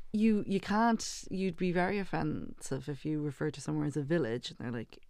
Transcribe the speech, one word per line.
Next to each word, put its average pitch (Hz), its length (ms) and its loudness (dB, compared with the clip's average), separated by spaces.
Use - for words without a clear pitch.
you, 214 340 6
you 196 120 2
can't, 220 720 2
you'd 190 260 0
be 185 140 2
very 185 280 2
offensive 151 920 -2
if 139 160 -8
you 151 180 0
refer 147 280 -2
to 143 100 -10
somewhere 151 260 -2
as 147 100 -2
a 147 60 0
village 131 480 0
and - 80 -16
they're 120 140 -4
like, 117 260 -8